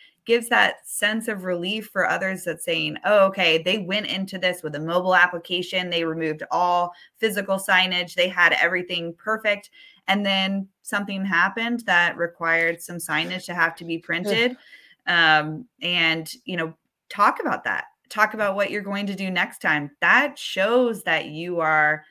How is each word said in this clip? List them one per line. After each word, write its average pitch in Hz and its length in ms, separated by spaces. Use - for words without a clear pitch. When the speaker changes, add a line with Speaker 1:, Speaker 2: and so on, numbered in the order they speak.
Speaker 1:
gives 233 240
that 208 380
sense 220 420
of 196 160
relief 185 480
for 185 160
others 185 360
that's 165 200
saying, 156 400
"Oh, 202 220
okay, 180 320
they 180 200
went 196 280
into 190 320
this 180 260
with 147 100
a 147 60
mobile 180 340
application. 180 760
They 170 140
removed 160 460
all 175 420
physical 196 380
signage. 185 580
They 180 140
had 175 240
everything 175 640
perfect. 214 560
And 202 180
then 196 420
something 196 420
happened 196 600
that 175 300
required 165 680
some 175 140
signage 170 500
to 175 80
have 165 220
to 175 80
be 165 100
Speaker 2:
Yeah. 165 100
Speaker 1:
printed." 208 520
Um, 156 600
and, 165 520
you 185 120
know, 165 200
talk 208 320
about 254 240
that. - 220
Talk 214 260
about 208 200
what 202 160
you're 208 120
going 196 240
to 196 100
do 190 140
next 185 300
time. 147 300
That 240 380
shows 226 680
that 160 220
you 170 340
are, 156 500